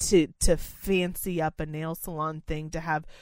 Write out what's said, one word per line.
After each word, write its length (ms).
to, 260
to 180
fancy 840
up 180
a 60
nail 300
salon 520
thing, 220
to 120
have 260